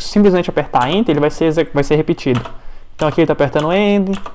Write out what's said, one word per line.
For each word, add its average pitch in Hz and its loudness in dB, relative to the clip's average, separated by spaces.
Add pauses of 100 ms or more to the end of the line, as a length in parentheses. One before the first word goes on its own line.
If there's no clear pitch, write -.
simplesmente 185 2
apertar 135 0
Enter, 190 0
ele 143 0
vai 151 2
ser 160 0
exe-, 156 0
vai 143 2
ser 151 0
repetido. 147 0 (520)
Então - -2
aqui 151 0
ele 160 2
tá 156 0
apertando 151 0
N, 196 2 (180)